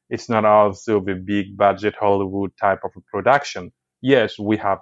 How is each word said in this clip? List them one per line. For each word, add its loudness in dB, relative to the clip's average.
it's -8
not 2
also 2
the -6
big -6
budget 0
Hollywood -2
type 0
of -10
a -20
production. -2
Yes, 2
we -2
have -2